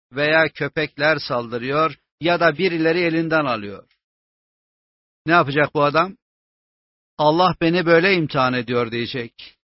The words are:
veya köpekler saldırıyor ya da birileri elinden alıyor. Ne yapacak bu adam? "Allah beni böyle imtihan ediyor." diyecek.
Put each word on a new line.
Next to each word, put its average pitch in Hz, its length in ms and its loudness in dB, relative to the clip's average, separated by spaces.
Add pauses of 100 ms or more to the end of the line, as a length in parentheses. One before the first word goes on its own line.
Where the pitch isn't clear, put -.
(120)
veya 151 360 2
köpekler 151 720 -2
saldırıyor 127 760 -4 (240)
ya 170 200 0
da 160 180 2
birileri 170 420 0
elinden 160 440 0
alıyor. 104 440 -8 (1400)
Ne 156 60 0
yapacak 147 420 2
bu 151 80 0
adam? 156 340 0 (1000)
"Allah 165 420 4
beni 170 260 2
böyle 170 280 4
imtihan 143 380 0
ediyor." 120 400 -2
diyecek. 117 720 -8